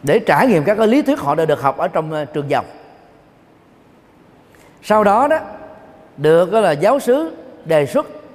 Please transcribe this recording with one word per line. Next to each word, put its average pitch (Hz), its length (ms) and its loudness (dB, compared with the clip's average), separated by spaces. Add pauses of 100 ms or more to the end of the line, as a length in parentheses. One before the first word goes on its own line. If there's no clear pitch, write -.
để 151 160 2
trải 185 280 2
nghiệm 170 160 2
các 202 120 0
cái 220 120 2
lý 269 140 2
thuyết 269 180 -2
họ 143 160 -2
đã 160 100 0
được 147 160 0
học 135 160 -2
ở 175 100 -4
trong, 160 240 -4
ờ, 151 140 -6
trường 143 240 -8
dòng. 135 160 -2 (2250)
Sau 214 200 2
đó 214 240 2
đó, 311 120 0 (840)
được, 165 300 4
đó 226 80 2
là, 190 120 2
giáo 196 280 0
xứ 294 360 -2 (300)
đề 156 200 2
xuất 294 220 -4 (280)